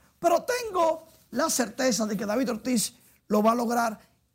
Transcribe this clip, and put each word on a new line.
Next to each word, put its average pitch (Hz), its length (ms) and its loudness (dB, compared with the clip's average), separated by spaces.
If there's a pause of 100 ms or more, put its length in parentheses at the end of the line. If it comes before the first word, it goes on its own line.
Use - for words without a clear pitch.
(180)
pero 339 260 2
tengo 370 640 -2 (240)
la 233 200 0
certeza 226 560 0
de 202 100 -4
que 214 80 -4
David 220 240 0
Ortiz 233 440 -2 (340)
lo 214 160 2
va 220 80 6
a 233 40 0
lograr 233 440 -2 (360)